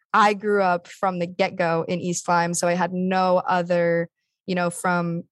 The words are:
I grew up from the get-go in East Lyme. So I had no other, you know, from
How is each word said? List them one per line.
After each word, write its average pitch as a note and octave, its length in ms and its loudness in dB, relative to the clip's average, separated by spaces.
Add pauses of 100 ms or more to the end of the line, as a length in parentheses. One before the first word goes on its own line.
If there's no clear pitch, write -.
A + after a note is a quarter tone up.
(140)
I G#3+ 200 6
grew G#3 280 0
up F3+ 240 0
from F#3 320 -4
the F3 80 -2
get-go F3 640 -2
in F3+ 120 -2
East F3 280 -6
Lyme. F3 260 2
So F3 140 0
I F3 60 2
had F3+ 180 -2
no F#3 460 2
other, E3+ 720 0 (380)
you F3+ 80 -4
know, F3+ 160 0
from F3 600 -2